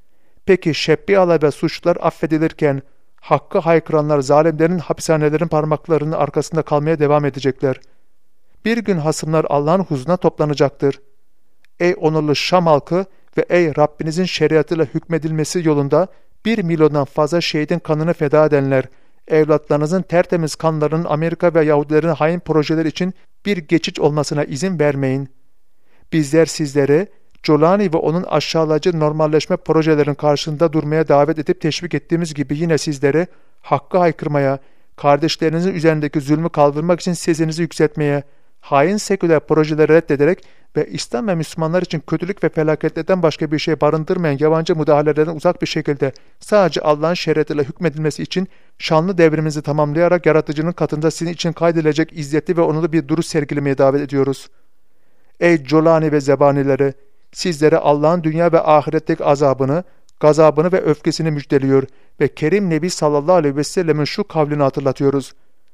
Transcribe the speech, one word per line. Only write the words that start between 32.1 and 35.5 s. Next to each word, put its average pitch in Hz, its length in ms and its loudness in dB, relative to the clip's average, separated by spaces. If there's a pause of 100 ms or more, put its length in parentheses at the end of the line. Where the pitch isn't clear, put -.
gibi 143 240 -4
yine 165 200 0
sizleri 143 480 0 (340)
hakkı - 380 -2
haykırmaya, 147 600 0 (380)
kardeşlerinizin 160 800 0